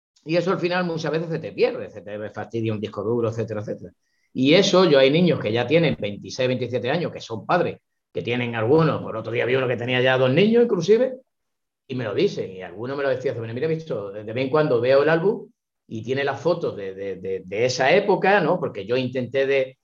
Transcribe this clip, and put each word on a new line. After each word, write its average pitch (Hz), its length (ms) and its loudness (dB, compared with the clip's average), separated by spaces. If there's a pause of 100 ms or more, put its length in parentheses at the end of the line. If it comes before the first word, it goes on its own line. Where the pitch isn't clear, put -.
(260)
y 156 100 -2
eso 175 160 2
al 170 80 0
final 180 260 0
muchas 160 260 -4
veces 165 180 -2
se 160 100 -4
te 101 140 -10
pierde, 156 360 -2
se 104 120 -16
te 104 280 -10
fastidia 110 440 -4
un 107 60 -4
disco 104 240 -8
duro, 117 260 0
etcétera, 110 320 -6
etcétera. - 320 -12 (400)
Y 131 200 4
eso, 185 320 6
yo 147 140 6
hay 135 100 8
niños 160 300 4
que 107 120 -2
ya 120 140 0
tienen 147 340 2
veintiséis, 101 480 -4
veintisiete 120 440 -2
años, 156 200 -2
que - 100 -12
son 107 240 -10
padres, 147 340 -2 (340)
que - 80 -6
tienen 120 320 -4
algunos, 117 480 2
por 98 140 -10
otro 113 160 -8
día 117 140 -2
vi 123 100 0
uno 131 120 0
que 123 100 -2
tenía 123 240 -2
ya 131 160 4
dos 127 140 4
niños 220 340 4
inclusive, 208 500 2 (720)
y 135 80 -8
me 120 80 -4
lo 107 100 -4
dicen, 131 380 -2
y 92 100 -14
algunos 104 360 -8
me 143 60 -4
lo 139 60 0
decían, 123 320 -2 (120)
"Mira, 131 140 -4
visto, 135 440 -4
de 107 120 -12
vez 110 220 -4
en 135 40 -4
cuando 147 320 2
veo 135 220 4
el 147 60 2
álbum 170 400 0 (380)
y 113 160 -10
tiene 131 200 -2
las 139 160 -4
fotos 160 360 0
de, 98 180 -8
de, 95 220 -8
de, 95 300 -6
de 101 200 0
esa 131 260 2
época", 196 500 4
¿no? 170 180 0
Porque 107 260 -6
yo 117 120 0
intenté 127 500 -2
de, 135 360 0